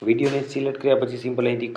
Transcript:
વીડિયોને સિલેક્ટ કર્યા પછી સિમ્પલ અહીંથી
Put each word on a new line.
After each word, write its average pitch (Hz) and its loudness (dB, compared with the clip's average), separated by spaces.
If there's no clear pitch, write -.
વીડિયોને 135 2
સિલેક્ટ 135 -2
કર્યા 131 4
પછી 123 -4
સિમ્પલ 123 0
અહીંથી 120 -4